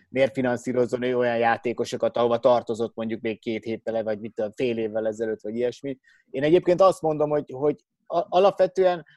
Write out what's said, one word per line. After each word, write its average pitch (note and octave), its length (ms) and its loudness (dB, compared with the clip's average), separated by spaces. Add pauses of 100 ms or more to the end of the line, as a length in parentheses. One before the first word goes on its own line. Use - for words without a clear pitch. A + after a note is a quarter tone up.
miért C3 240 0
finanszírozzon B2 720 -2
ő B2 140 -2
olyan A#2+ 220 0
játékosokat, A#2 800 -2
ahova A#2+ 220 2
tartozott A#2 560 2
mondjuk A2+ 260 -6
még A2 200 -6
két A2 240 -6
héttel, A2+ 380 -6
vagy G#2+ 180 -4
mit A2 140 -12
tudom, G#2+ 180 -6
fél A#2+ 260 -2
évvel A2 280 -2
ezelőtt, A2 340 -4
vagy G#2+ 140 -10
ilyesmi. B2 440 -6 (320)
Én C3+ 120 -6
egyébként E3+ 380 4
azt F#3+ 220 4
mondom, D3+ 280 0
hogy, D3 220 -2
hogy C#3+ 320 -2 (220)
a-, E3 220 -2
alapvetően F#3 760 2 (120)